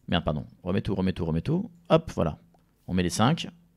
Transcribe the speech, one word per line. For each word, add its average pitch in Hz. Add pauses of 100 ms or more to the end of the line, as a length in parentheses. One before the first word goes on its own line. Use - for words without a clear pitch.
Merde, 87
pardon. 76 (180)
Remets 92
tout, 104
remets 92
tout, 87
remets 80
tout. 175 (180)
Hop, 165
voilà. 82 (500)
On 87
met 92
les 87
cinq. 117 (280)